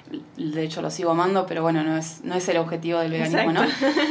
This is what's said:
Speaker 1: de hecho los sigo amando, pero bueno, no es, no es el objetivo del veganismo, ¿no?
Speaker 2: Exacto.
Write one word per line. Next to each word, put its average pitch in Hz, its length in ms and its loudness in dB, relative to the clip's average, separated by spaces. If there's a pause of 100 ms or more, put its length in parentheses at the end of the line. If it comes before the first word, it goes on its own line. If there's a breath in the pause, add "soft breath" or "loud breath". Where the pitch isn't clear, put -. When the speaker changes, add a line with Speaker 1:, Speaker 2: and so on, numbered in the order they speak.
(540 loud breath)
Speaker 1:
de 160 100 -2
hecho 160 180 -6
los 156 120 -4
sigo 170 180 0
amando, 180 340 2
pero 170 160 -4
bueno, 165 220 2
no 160 140 0
es, - 260 -8
no 180 120 -4
es 180 120 -2
el 175 100 2
objetivo 165 420 0
del 165 120 0
veganismo, 165 400 2
¿no? 185 120 4
Speaker 2:
Exacto. 277 360 2 (120)